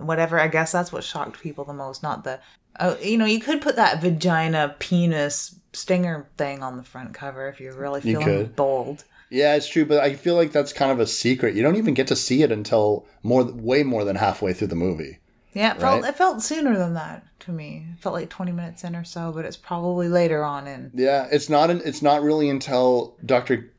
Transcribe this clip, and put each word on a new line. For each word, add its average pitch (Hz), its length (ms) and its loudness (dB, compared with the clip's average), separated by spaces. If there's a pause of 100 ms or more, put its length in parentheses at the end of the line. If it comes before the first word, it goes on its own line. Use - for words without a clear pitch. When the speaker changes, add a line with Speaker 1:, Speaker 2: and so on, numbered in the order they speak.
Speaker 1:
whatever, 165 320 2
I 156 80 4
guess 160 240 0
that's 180 220 -2
what - 100 -8
shocked - 400 -10
people 147 220 -10
the 143 80 -14
most. 135 320 -12
Not 143 180 -6
the, 131 160 -8 (400)
oh, 175 240 0
you 214 160 0
know, 226 60 4
you 220 160 2
could 285 200 -2
put - 140 0
that 180 260 4
vagina, 160 760 0
penis, 160 800 0 (160)
stinger 175 560 -2 (100)
thing 139 240 -6
on 131 140 -10
the 123 80 -14
front 127 300 -18
cover 135 340 -10
if 135 120 -14
you're 131 160 -16
really 139 280 -6
Speaker 2:
You 113 160 0
Speaker 1:
feeling - 40 0
Speaker 2:
could. 101 320 0
Speaker 1:
bold. 135 460 -2 (280)
Speaker 2:
Yeah, 147 260 4
it's 147 120 -2
true, 160 160 4
but 147 180 4
I 139 120 2
feel 170 220 -2
like 165 160 2
that's 143 200 2
kind 135 180 0
of 127 100 2
a 110 60 2
secret. 123 480 0
You 107 80 0
don't 160 140 4
even 220 180 2
get - 140 0
to 127 80 2
see 131 260 2
it 131 100 6
until 107 540 2 (160)
more, 123 220 4
way 120 380 0
more 117 220 0
than 98 120 -2
halfway 98 360 0
through 95 160 -2
the 92 60 -6
movie. 85 440 -2 (340)
Speaker 1:
Yeah, 214 220 0
it - 60 -10
felt, 269 220 2
Speaker 2:
Right? 247 80 -4
Speaker 1:
it 285 60 -4
felt 330 260 0
sooner 294 340 0
than 175 180 0
that 156 320 -10 (140)
to 180 120 -12
me. 156 420 -10
It 170 60 -20
felt 185 140 -6
like 170 160 -6
twenty 180 220 -8
minutes 170 320 -10
in 170 100 -8
or 170 100 -8
so, 165 280 -10
but 160 120 -8
it's - 120 -12
probably 175 520 -4
later 165 360 2
on 143 220 -6
in. 135 280 -14
Speaker 2:
Yeah, 131 380 4
it's 143 160 2
not 156 220 6
an, 175 140 0
it's 147 180 -6
not 147 200 4
really 151 260 2
until 127 760 2
Doctor 123 540 0